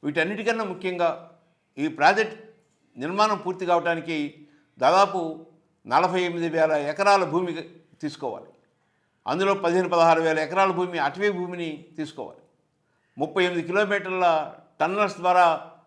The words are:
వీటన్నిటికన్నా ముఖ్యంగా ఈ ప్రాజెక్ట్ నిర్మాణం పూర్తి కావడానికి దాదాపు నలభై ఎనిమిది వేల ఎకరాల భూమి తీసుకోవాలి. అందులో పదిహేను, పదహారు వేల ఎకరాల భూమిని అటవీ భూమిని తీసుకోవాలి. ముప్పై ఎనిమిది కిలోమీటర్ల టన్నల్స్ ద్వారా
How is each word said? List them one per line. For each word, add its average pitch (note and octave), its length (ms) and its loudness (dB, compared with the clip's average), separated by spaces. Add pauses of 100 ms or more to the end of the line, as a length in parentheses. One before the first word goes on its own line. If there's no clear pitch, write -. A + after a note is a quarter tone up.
వీటన్నిటికన్నా G3+ 600 -2
ముఖ్యంగా F3+ 720 -6 (400)
ఈ D3 100 -2
ప్రాజెక్ట్ F#3+ 520 0 (560)
నిర్మాణం G3 400 -2
పూర్తి F3+ 300 -8
కావడానికి E3 840 -2 (300)
దాదాపు E3+ 680 2 (400)
నలభై E3 360 2
ఎనిమిది E3+ 260 -2
వేల D#3 240 2
ఎకరాల F3+ 520 2
భూమి E3+ 280 -2 (500)
తీసుకోవాలి. C#3 480 -8 (760)
అందులో F#3+ 280 2
పదిహేను, F3+ 340 0
పదహారు E3 320 6
వేల D#3+ 180 2
ఎకరాల F3+ 320 2
భూమిని F3+ 280 -2
అటవీ D#3 320 0
భూమిని F3 680 -8
తీసుకోవాలి. C#3+ 440 -12 (760)
ముప్పై D#3+ 260 0
ఎనిమిది F3 220 -2
కిలోమీటర్ల F#3 880 0 (260)
టన్నల్స్ F#3+ 360 0
ద్వారా F3 560 2 (140)